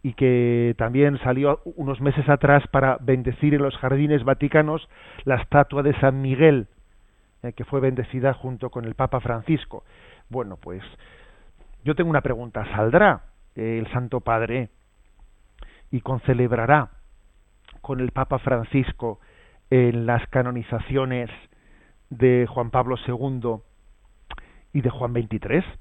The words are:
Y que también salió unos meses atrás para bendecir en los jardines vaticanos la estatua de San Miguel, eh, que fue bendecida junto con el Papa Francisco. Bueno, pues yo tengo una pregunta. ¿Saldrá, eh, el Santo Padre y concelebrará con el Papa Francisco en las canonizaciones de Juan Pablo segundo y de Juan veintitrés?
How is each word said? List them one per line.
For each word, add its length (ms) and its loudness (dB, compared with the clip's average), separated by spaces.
Y 100 -4
que 640 2
también 460 2
salió 360 2
unos 240 -6
meses 280 0
atrás 400 6
para 320 2
bendecir 540 0
en 80 2
los 160 -2
jardines 440 0
vaticanos 680 0
la 120 2
estatua 460 2
de 160 0
San 240 2
Miguel, 460 4
eh, 100 -8
que 120 -12
fue 160 -2
bendecida 520 0
junto 380 -8
con 140 -10
el 100 -8
Papa 260 -2
Francisco. 600 -4
Bueno, 280 -8
pues 260 -14
yo 120 0
tengo 140 0
una 100 2
pregunta. 440 -6
¿Saldrá, 460 4
eh, 240 -4
el 120 -8
Santo 280 -4
Padre 500 -2
y 100 -4
concelebrará 880 0
con 180 -8
el 140 -4
Papa 260 -4
Francisco 800 -2
en 360 4
las 220 0
canonizaciones 1000 -4
de 380 4
Juan 220 -6
Pablo 280 0
segundo 640 -6
y 80 0
de 100 0
Juan 220 -6
veintitrés? 520 -2